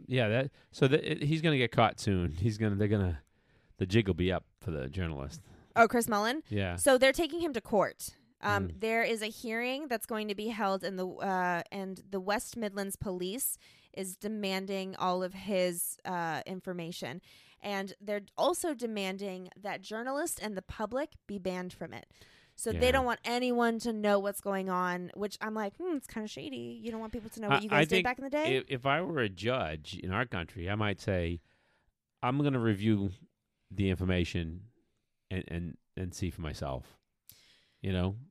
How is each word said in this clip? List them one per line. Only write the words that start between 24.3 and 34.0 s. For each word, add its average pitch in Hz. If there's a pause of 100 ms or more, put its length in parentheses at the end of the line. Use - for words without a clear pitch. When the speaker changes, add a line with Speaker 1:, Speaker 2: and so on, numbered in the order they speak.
Speaker 2:
going 190
on, 180
which 202
I'm 214
like, 208
"Hmm, 349
it's -
kinda 214
shady. 240
You 226
don't 220
want 220
people 226
to -
know 214
what 233
Speaker 1:
I, -
Speaker 2:
you 214
Speaker 1:
I 147
Speaker 2:
guys 160
did 190
Speaker 1:
think 185
Speaker 2:
back 247
in 262
the 277
day?" 294
Speaker 1:
if, -
if 131
I 147
were 165
a 110
judge 92
in 90
our 113
country, 87
I 104
might 104
say, 87 (840)
"I'm 131
gonna 139
review 104 (600)
the 98
information 90 (680)